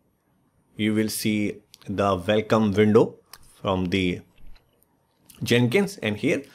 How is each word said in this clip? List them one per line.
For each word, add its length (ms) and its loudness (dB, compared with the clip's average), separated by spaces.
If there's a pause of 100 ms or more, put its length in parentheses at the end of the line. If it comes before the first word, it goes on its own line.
(760)
you 160 0
will 160 0
see 480 -4 (300)
the 280 0
welcome 560 0
window 440 4 (460)
from 240 -2
the 360 -2 (1200)
Jenkins, 540 0
and 200 -4
here 260 -2 (120)